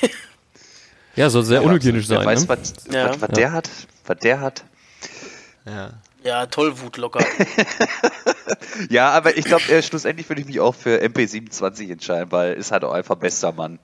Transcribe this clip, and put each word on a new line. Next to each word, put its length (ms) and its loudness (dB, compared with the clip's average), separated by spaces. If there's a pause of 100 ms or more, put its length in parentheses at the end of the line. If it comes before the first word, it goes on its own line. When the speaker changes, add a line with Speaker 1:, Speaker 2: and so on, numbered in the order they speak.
Speaker 1:
<laughs> 1160 -8
Speaker 2:
Ja, 140 4
soll 120 4
sehr 200 4
Speaker 3:
Ja, 40 6
Speaker 2:
unhygienisch 420 4
Speaker 3:
wer 100 2
Speaker 2:
sein, 80 0
Speaker 3:
weiß, 160 2
Speaker 2:
ne? 80 -2
Speaker 3:
was, 240 -4 (180)
Speaker 1:
Ja. 180 0
Speaker 3:
was, 120 -6
was 80 -4
Speaker 2:
Ja. 40 -4
Speaker 3:
der 180 4
hat, 180 -4 (360)
was 120 -2
der 220 2
hat. 240 -8 (1000)
Speaker 4:
Ja. 240 -12 (320)
Speaker 1:
Ja, 240 -2
Tollwut 520 -2
locker. 260 -2
Speaker 3:
<laughs> 1700 -4
Ja, 200 6
aber 260 4
ich 80 -2
glaub, 240 4
äh, 140 6
schlussendlich 460 -4
würde 140 -6
ich 40 -10
mich 140 -4
auch 140 4
für 260 0
M 120 0
P 140 2
siebenundzwanzig 640 -6
entscheiden, 400 -4
weil 240 2
ist 160 -8
halt 140 0
auch 80 -2
einfach 240 -2
bester 360 -2
Mann. 320 -10